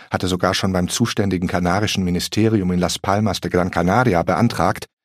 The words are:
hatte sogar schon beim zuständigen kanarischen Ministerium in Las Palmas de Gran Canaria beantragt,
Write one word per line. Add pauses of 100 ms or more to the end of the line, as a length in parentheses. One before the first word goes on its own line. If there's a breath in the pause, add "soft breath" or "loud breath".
(120)
hatte
sogar
schon
beim
zuständigen
kanarischen
Ministerium
in
Las
Palmas
de
Gran
Canaria
beantragt, (200)